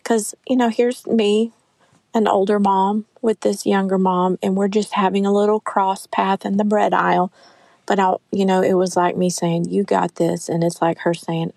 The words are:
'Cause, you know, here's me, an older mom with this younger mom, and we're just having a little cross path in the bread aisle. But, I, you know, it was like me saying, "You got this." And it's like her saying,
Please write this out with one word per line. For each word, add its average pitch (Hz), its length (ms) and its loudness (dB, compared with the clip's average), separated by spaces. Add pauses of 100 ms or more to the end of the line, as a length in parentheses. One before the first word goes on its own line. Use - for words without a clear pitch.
'Cause, 226 300 -2 (140)
you 262 80 0
know, 240 140 2
here's 240 360 -2
me, 220 460 0 (640)
an 226 140 0
older 202 320 2
mom 196 460 2 (160)
with 220 180 0
this 208 260 -2
younger 196 320 0
mom, 185 440 0
and 190 140 0
we're 202 120 0
just 208 260 -2
having 196 320 0
a 202 60 2
little 208 280 2
cross 190 480 -2
path 196 380 -2
in 196 120 -2
the 214 60 0
bread 208 300 2
aisle. 180 380 0 (540)
But, 196 140 0
I, 185 140 2 (180)
you 196 140 0
know, 185 160 2
it 190 120 2
was 185 220 0
like 175 200 0
me 180 140 0
saying, 170 400 -2
"You 196 140 0
got 180 320 -2
this." 170 320 -2
And 165 160 0
it's 170 180 -2
like 165 180 0
her 170 140 0
saying, 165 420 -6